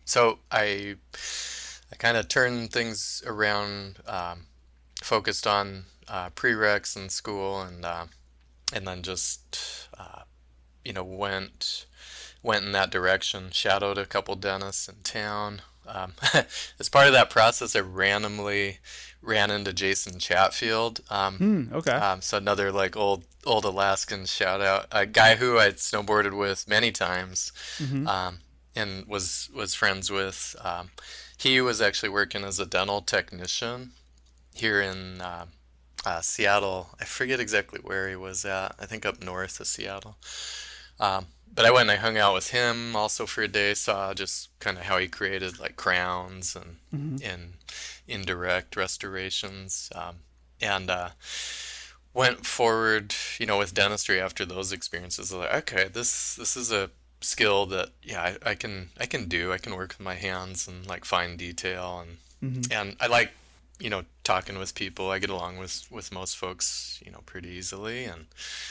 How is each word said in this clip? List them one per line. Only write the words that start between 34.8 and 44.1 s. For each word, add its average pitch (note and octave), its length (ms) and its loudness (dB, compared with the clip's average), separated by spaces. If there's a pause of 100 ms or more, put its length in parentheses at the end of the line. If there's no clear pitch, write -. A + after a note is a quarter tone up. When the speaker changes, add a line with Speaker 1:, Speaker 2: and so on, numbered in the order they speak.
Speaker 1:
in, F#2+ 400 -4
uh, F2 260 -10 (580)
uh, E2+ 160 -2
Seattle. G2 680 2 (100)
I - 40 -4
forget C3 360 -2
exactly G#2+ 420 0
where F#2+ 260 -4
he F#2+ 80 -6
was F#2 280 -8
at. F#2+ 340 -4
I G2+ 80 -10
think A2 200 -10
up - 160 -2
north F#2 380 -8
of - 60 -8
Seattle. G2 500 -8 (840)
Um, F#2+ 260 2 (260)
but A#2 120 4
I A2+ 60 12
went B2 200 8
and G2+ 80 6
I - 20 0
hung A2 180 2
out G2+ 160 6
with F#2 160 -2
him A#2 440 0
also G#2+ 320 0
for A2+ 160 -2
a G#2+ 60 0
day, G2+ 260 2
saw G2 400 -2